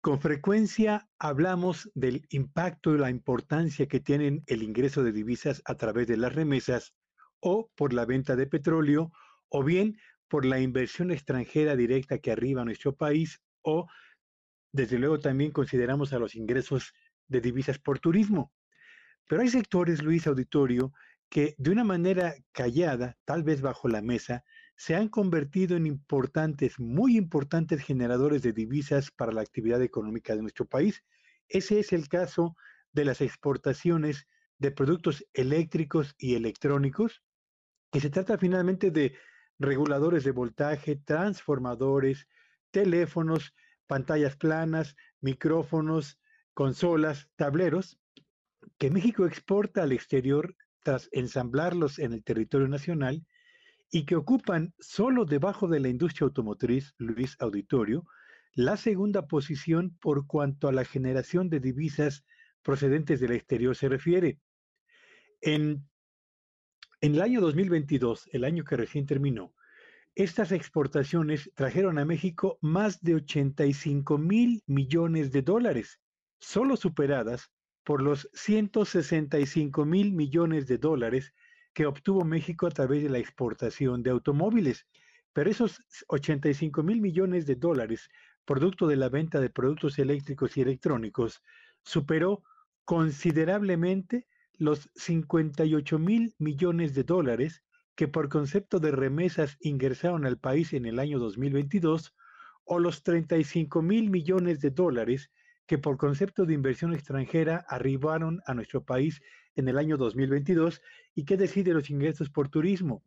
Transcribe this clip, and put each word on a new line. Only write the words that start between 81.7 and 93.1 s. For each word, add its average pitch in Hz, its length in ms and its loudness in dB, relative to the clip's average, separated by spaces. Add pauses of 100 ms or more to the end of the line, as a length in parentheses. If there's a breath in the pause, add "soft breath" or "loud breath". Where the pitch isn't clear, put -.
que 151 120 0
obtuvo 180 380 0
México 165 420 -2
a 170 40 0
través 143 340 0
de 147 40 0
la 131 100 -2
exportación 120 840 -4
de 123 80 0
automóviles. 147 760 0 (460 soft breath)
Pero 151 160 0
esos 214 320 0 (280)
ochenta 147 400 0
y 143 60 2
cinco 151 280 -2
mil 214 180 0
millones 180 460 0
de 139 80 2
dólares, 123 540 -2 (360 soft breath)
producto 160 440 0
de 147 80 4
la 131 120 2
venta 156 300 -2
de 127 100 2
productos 143 520 -2
eléctricos 139 560 -2
y 135 60 2
electrónicos, 120 800 -2 (440 soft breath)
superó 160 580 0 (420 soft breath)
considerablemente 175 1400 0 (280)